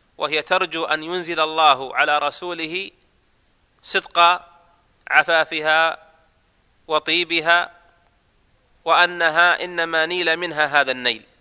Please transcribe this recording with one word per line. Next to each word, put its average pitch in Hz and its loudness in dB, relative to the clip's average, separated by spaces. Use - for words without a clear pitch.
وهي 151 -4
ترجو 165 -2
أن 156 -2
ينزل 170 -6
الله 151 2
على 147 2
رسوله 170 -6
صدق - 0
عفافها 156 2
وطيبها، 165 0
وأنها 170 2
إنما 165 -2
نيل 170 -2
منها 151 0
هذا 131 0
النيل، 123 -2